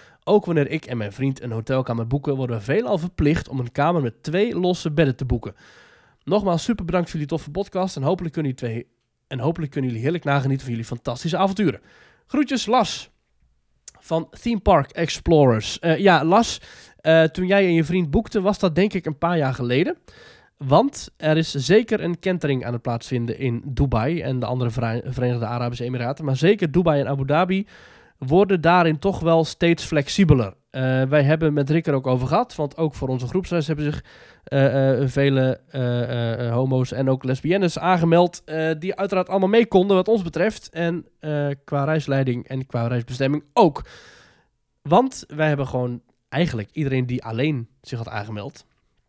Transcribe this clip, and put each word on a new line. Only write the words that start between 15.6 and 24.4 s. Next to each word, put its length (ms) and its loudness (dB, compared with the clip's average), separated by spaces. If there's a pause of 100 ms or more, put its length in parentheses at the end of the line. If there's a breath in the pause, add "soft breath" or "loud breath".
Eh, 180 2
ja, 280 6
Las, 360 2 (400 loud breath)
eh, 220 6
toen 240 0
jij 180 4
en 80 2
je 100 4
vriend 280 0
boekten, 300 0
was 180 0
dat 160 0
denk 180 2
ik 120 -6
een 120 -6
paar 200 0
jaar 160 0
geleden. 440 0 (600 soft breath)
Want 600 2
er 200 2
is 140 0
zeker 520 2
een 160 -4
kentering 460 -2
aan 80 -4
het 80 -6
plaatsvinden 580 -4
in 260 -2
Dubai 560 0
en 180 -4
de 60 -4